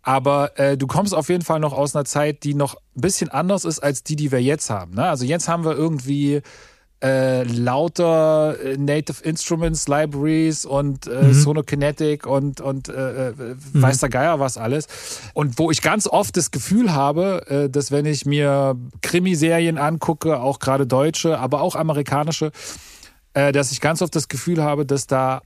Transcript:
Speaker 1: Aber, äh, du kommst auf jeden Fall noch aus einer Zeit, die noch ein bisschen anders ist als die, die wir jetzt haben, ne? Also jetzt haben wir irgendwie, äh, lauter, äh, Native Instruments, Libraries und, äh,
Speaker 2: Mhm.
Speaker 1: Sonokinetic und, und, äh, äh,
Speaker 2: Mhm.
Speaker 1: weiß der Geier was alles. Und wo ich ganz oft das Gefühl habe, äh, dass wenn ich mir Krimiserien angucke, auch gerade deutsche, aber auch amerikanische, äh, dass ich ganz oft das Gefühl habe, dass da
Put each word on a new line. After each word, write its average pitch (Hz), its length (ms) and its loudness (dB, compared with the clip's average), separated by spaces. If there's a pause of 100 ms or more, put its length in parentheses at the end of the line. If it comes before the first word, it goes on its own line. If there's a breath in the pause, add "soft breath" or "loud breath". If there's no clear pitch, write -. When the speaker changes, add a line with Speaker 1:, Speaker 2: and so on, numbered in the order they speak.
Speaker 1:
Aber, 143 560 2
äh, 139 180 4
du 135 100 -2
kommst 190 280 0
auf 156 140 -2
jeden 175 160 0
Fall 160 160 0
noch 151 140 -2
aus 143 200 -2
einer 143 120 -2
Zeit, 147 360 -2
die 147 120 -2
noch 143 200 -2 (220)
ein 127 60 -4
bisschen 185 260 0
anders 180 360 0
ist 165 140 -4
als 143 240 -2
die, 156 140 -4
die 147 160 -2
wir 127 100 2
jetzt 143 280 0
haben, 90 240 -6
ne? 120 100 -2
Also 147 200 -2
jetzt 160 220 -2
haben 170 180 -2
wir 156 120 0
irgendwie, 143 640 0 (600 loud breath)
äh, 131 440 2
lauter, 156 1160 2
äh, 135 160 -4
Native 143 460 -2
Instruments, 160 640 -2
Libraries 151 800 0
und, 139 420 -2
äh, 131 200 4
Speaker 2:
Mhm. 131 80 10
Speaker 1:
Sonokinetic 147 920 2
und, 135 340 -2
und, 135 280 -6
äh, 127 400 -4
äh, 117 40 -6
Speaker 2:
Mhm. 127 240 -12 (180)
Speaker 1:
weiß 131 240 6
der 147 100 0
Geier 147 320 0
was 135 180 -2
alles. 123 300 -4 (440 loud breath)
Und 147 280 -2
wo 160 100 2
ich 156 100 2
ganz 196 280 0
oft - 280 2
das 170 140 0
Gefühl 190 420 2
habe, 156 560 0
äh, 139 220 0
dass 135 220 -2
wenn 143 140 2
ich 151 200 -2
mir 139 480 2 (280)
Krimiserien 170 760 2
angucke, 156 600 0
auch 139 180 0
gerade 135 300 0
deutsche, 151 500 2
aber 139 220 -2
auch 175 160 0
amerikanische, 151 720 -2 (840 loud breath)
äh, 143 180 4
dass 139 180 2
ich 139 100 -8
ganz 160 220 0
oft 165 140 -2
das 151 100 0
Gefühl 160 380 -2
habe, 147 200 0
dass 139 220 -2
da 131 400 0